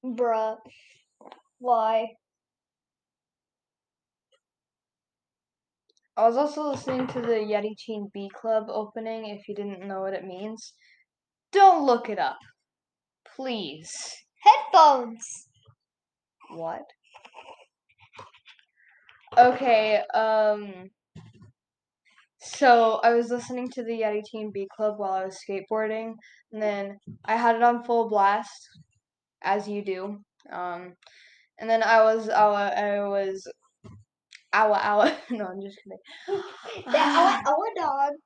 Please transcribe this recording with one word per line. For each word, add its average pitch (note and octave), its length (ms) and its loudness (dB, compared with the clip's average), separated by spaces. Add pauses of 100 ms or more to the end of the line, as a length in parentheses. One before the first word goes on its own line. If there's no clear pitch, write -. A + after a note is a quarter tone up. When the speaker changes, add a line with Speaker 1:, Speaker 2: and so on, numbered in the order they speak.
Speaker 1:
Bruh. A3+ 540 -2 (1000)
Why? A3+ 480 2 (4000)
Speaker 2:
I G#3 100 2
was A#3 80 4
also D4 360 -2
listening C4 360 -4
to B3+ 140 -8
the A#3 140 0
Yeti G#3+ 420 -4
Teen G#3 360 -10
B G3 200 -12
Club A3 360 -4
opening, A3 600 -8
if G3+ 180 -16
you G#3 60 -10
didn't G3 340 -10
know F#3+ 140 -8
what F#3+ 120 -6
it F#3 120 -10
means. G3+ 480 -14 (800)
Don't F#4 340 6
look A#3+ 240 0
it G3+ 100 -6
up. C#3 180 -4 (1000)
Please. F3+ 560 -10 (520)
Speaker 1:
Headphones. C#4+ 1040 4 (1040)
Speaker 2:
What? E3 300 -10 (2500)
Okay, A#3 640 4 (120)
um, G#3 760 0 (1500)
so A#3 640 4
I A#3 100 6
was A#3 160 0
listening B3 420 -8
to B3 120 -12
the A3+ 180 -6
Yeti G#3 240 -2
Teen G#3+ 260 -10
B G3 240 -8
Club G#3+ 220 -2
while F#3+ 160 -4
I F#3+ 120 -4
was F#3+ 120 -12 (100)
skateboarding, A3 680 -6 (360)
and G#3+ 100 -10
then G3+ 360 -6 (260)
I A3+ 140 -2
had A#3 180 2
it A#3 80 0
on A#3+ 220 2
full A#3 240 0
blast, G#3 580 0 (720)
as G3+ 280 -2
you G3+ 160 -6
do. G3 320 -8 (340)
Um, F3+ 420 -10 (680)
and A3 100 -10
then A3+ 140 2
I A3 200 6
was, A3 240 2
I G#3+ 200 4
wa-, G#3 80 2 (500)
I - 20 -4
was, G3 400 -6 (1040)
ow, G#3+ 200 4
ow. G#3 500 2
<laughs> - 60 -20
No, G#3+ 160 -6
I'm F#3 160 -12
just G3 220 -16
kidding. - 600 -10
Speaker 1:
<laughs> - 80 -14 (400)
That F4 540 4
ow, C#4 80 2
ow - 280 -4
dog. C#4+ 320 -2 (120)